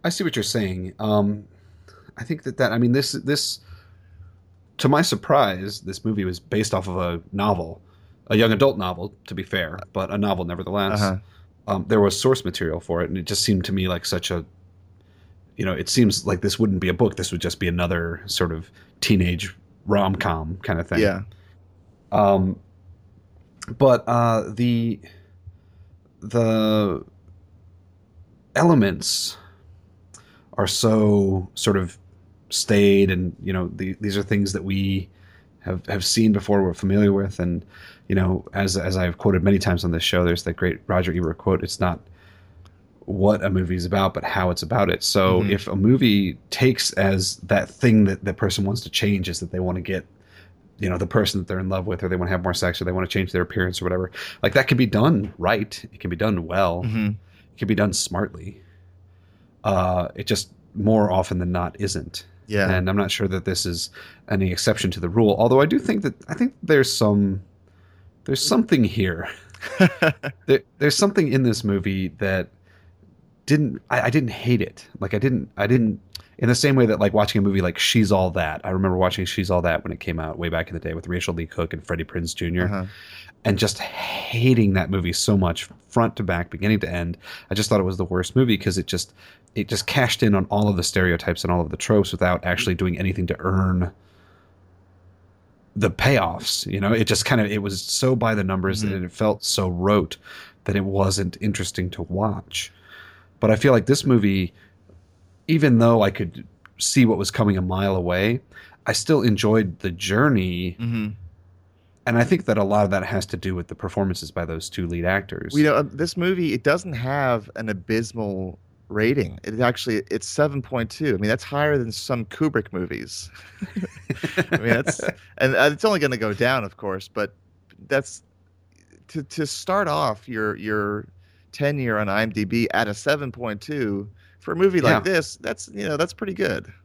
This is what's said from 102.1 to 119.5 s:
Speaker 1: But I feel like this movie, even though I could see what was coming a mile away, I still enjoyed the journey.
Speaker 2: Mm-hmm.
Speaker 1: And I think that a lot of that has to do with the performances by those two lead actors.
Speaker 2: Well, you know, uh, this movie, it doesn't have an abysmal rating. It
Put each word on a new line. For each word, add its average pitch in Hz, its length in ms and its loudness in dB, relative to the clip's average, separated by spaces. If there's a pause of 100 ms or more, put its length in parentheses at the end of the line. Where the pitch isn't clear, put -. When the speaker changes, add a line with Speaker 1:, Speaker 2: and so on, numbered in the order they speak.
Speaker 1:
But 107 100 4
I 110 60 6
feel 135 160 4
like 113 140 4
this 139 180 2
movie, 98 480 2 (960)
even 147 300 6
though 117 240 6
I 98 80 4
could 95 360 -8 (320)
see - 260 4
what 110 140 4
was 95 120 -2
coming 104 260 2
a 92 60 -2
mile 95 340 0
away, 92 440 0 (460)
I 113 60 0
still 143 300 2
enjoyed 107 580 2
the 95 100 -4
journey. 92 880 0
Speaker 2:
Mm-hmm. 113 300 -4 (960)
Speaker 1:
And 117 140 2
I 120 60 4
think 170 220 0
that 107 120 2
a 104 60 2
lot 104 200 4
of 95 60 0
that 92 140 0
has 98 220 -4
to - 100 -8
do 92 180 -6
with 87 140 -6
the - 80 -12
performances 92 540 -4
by 87 140 -6
those 80 240 -8
two 92 180 -6
lead 85 180 -4
actors. 98 480 -2
Speaker 2:
Well, 147 100 2
you 151 60 4
know, - 80 4
uh, 147 100 2
this 151 300 -6
movie, 175 360 0
it 113 120 -4
doesn't 170 300 0
have 123 640 -2
an 110 120 -6
abysmal 104 880 -4 (300)
rating. 107 560 0
It 110 160 -6